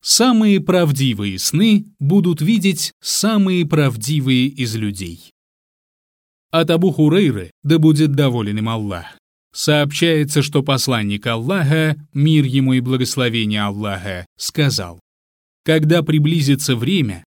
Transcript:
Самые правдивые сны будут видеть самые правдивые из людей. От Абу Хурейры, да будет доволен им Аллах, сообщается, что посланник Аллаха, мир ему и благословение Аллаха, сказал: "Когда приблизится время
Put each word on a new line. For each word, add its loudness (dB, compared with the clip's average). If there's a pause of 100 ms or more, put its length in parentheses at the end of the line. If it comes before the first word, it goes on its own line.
Самые 2
правдивые 0
сны 2 (120)
будут 2
видеть 0
самые 0
правдивые 0
из -6
людей. -8 (1200)
От 0
Абу 2
Хурейры, 2 (140)
да 2
будет 4
доволен -2
им -4
Аллах, -8 (340)
сообщается, 0
что 0
посланник -2
Аллаха, 0 (180)
мир 4
ему 0
и 2
благословение -2
Аллаха, -6 (120)
сказал: -4 (640)
"Когда 2
приблизится 0
время -2